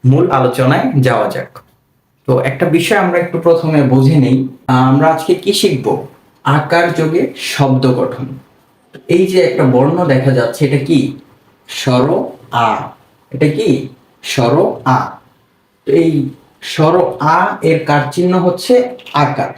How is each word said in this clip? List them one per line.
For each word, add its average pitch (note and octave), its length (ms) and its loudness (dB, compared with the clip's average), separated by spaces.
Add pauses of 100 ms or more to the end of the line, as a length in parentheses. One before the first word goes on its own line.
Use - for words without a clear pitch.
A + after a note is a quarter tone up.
মূল C#3 260 4
আলোচনায় C3 680 0
যাওয়া - 280 0
যাক। - 300 -10 (680)
তো B2+ 120 2
একটা C3+ 260 -2
বিষয় E3+ 320 0
আমরা F3+ 220 0
একটু E3+ 200 -4
প্রথমে E3 440 2
বুঝে C3+ 320 4
নেই, C3 320 2 (200)
আমরা C3 400 4
আজকে D#3+ 280 0
কি G3 180 -2
শিখব? B2+ 520 -2 (380)
আকার E3+ 500 0
যোগে D#3+ 440 -2
শব্দ C3 560 0
গঠন। - 320 -4 (840)
এই F3+ 200 2
যে F3+ 160 2
একটা - 200 0
বর্ণ C#3+ 420 2
দেখা C3 260 2
যাচ্ছে, B2+ 340 -2
এটা C3+ 200 -2
কি? - 320 0 (500)
স্বর C3+ 560 -2 (280)
আ। B2 380 -2 (420)
এটা C#3+ 160 0
কি? - 400 0 (360)
স্বর C3+ 600 -2
আ। B2+ 140 2 (840)
তো C#3 60 -2
এই D3 380 2 (320)
স্বর E3 580 0
আ E3 420 0
এর D#3+ 240 0
কার D3 260 0
চিহ্ন F3+ 280 0
হচ্ছে? G#3+ 560 0 (180)
আকার। C3+ 440 -2